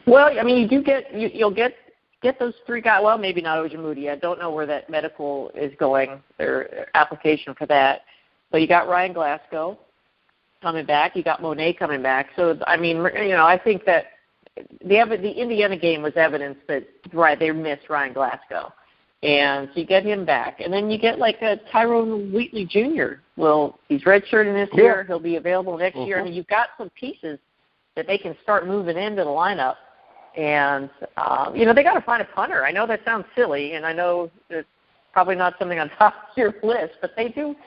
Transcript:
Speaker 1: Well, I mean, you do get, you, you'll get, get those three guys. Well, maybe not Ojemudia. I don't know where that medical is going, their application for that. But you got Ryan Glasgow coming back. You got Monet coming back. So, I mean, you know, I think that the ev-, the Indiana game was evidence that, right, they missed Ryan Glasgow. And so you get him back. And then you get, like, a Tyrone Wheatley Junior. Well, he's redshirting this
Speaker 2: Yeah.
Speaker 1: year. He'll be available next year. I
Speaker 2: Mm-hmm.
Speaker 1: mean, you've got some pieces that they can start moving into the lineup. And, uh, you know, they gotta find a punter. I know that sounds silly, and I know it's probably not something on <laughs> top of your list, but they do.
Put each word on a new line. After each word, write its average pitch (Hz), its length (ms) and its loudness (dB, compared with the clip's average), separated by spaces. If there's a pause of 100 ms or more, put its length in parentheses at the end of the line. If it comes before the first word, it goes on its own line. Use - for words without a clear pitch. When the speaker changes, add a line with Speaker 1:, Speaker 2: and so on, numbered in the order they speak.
Speaker 1:
Well, 277 320 8
I 226 40 -2
mean, 247 200 4
you 208 60 0
do 277 140 2
get, 277 320 0
you, 214 200 -4
you'll 214 160 0
get, 226 240 -2 (480)
get 262 160 -2
those 240 160 -4 (120)
three 233 140 -6
guys. 220 220 4
Well, 220 160 4
maybe 185 240 -2
not 160 160 -2
Ojemudia. 151 540 -6
I 143 40 -6
don't 170 220 -4
know 170 120 -6
where 151 160 -4
that 143 220 -6
medical 151 680 -6
is 139 240 -6
going, 135 440 0 (160)
their 135 560 -6
application 151 600 0
for 151 120 -10
that. 139 360 2 (480)
But 160 100 2
you 160 80 2
got 175 200 4
Ryan 180 240 0
Glasgow 160 680 -6 (840)
coming 160 240 -6
back. 151 300 2
You 175 80 -4
got 165 180 -2
Monet 160 320 -2
coming 151 280 -4
back. 135 340 0
So, 170 200 2 (100)
I 165 100 2
mean, 165 200 -2 (200)
you 202 200 -2
know, 160 100 6
I 180 160 6
think 208 220 0
that 175 220 2 (760)
the 190 140 4
ev-, 226 120 2
the 202 200 -4
Indiana 208 460 -2
game 160 260 0
was 151 140 -4
evidence 151 400 0 (120)
that, 143 160 -4 (280)
right, 160 260 2
they 160 120 0
missed 156 400 -6
Ryan 143 220 -4
Glasgow. 123 600 -6 (500)
And 143 500 2
so 175 80 -6
you 156 60 -6
get 190 180 2
him 202 220 -4
back. 123 340 -2
And 175 120 -6
then 208 180 -2
you 214 80 -2
get, 226 200 0
like, 220 220 0
a 214 180 -2 (140)
Tyrone 226 600 0
Wheatley 220 340 -4
Junior. 220 560 -2 (140)
Well, 151 420 2 (100)
he's 143 140 -2
redshirting 202 500 4
this 202 220 -2
Speaker 2:
Yeah. 202 80 8
Speaker 1:
year. 208 220 6
He'll 180 140 -4
be 170 180 -4
available 180 420 -2
next 185 180 -2
year. 185 200 -4
I - 20 0
Speaker 2:
Mm-hmm. 185 80 -4
Speaker 1:
mean, 175 80 -10
you've 175 140 -8
got 214 280 0
some 196 140 -14
pieces 170 480 -12 (580)
that 156 100 -6
they 196 120 0
can 170 240 -8
start 196 240 0
moving 180 320 -2
into 202 260 -4
the 147 60 -2
lineup. 156 460 -2 (600)
And, 143 540 0 (260)
uh, - 380 -2
you 226 100 2
know, 226 80 6
they 277 100 6
gotta 330 200 2
find 233 180 -2
a 196 60 -4
punter. 196 400 -2
I 147 40 2
know 202 160 -2
that 220 180 -4
sounds 226 200 -4 (100)
silly, 143 400 -2
and 156 120 -8
I 160 80 -4
know 175 360 -2 (200)
it's 160 180 -10 (460)
probably 185 220 4
not 180 220 0
something 175 200 -4
on 151 100 -4
<laughs> - 100 -16
top 214 140 6 (180)
of - 60 -10
your 214 260 2
list, 214 380 -2
but 185 160 -6
they 226 140 -4
do. 294 260 -6 (100)